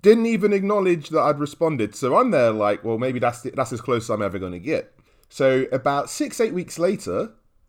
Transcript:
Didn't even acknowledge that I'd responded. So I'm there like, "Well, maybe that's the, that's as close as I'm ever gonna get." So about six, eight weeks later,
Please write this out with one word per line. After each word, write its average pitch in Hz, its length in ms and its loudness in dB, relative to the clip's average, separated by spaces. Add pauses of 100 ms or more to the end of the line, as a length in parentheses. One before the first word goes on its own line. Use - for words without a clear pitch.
Didn't 226 260 6
even 208 260 2
acknowledge 190 580 0
that 156 100 2
I'd 143 200 2
responded. 143 540 -2
So 135 220 0
I'm 247 140 4
there 123 220 4
like, 104 320 0
"Well, 113 140 -2
maybe 123 200 -2
that's 120 240 -2
the, 131 80 -8
that's 131 220 -4
as 117 80 -6
close 120 240 -2
as - 60 -6
I'm 104 120 -2
ever 98 160 -4
gonna 90 200 -8
get." 127 360 -6 (340)
So 131 440 2
about 139 360 -2
six, - 320 -4
eight 220 140 0
weeks 180 240 -8
later, 170 540 -2 (360)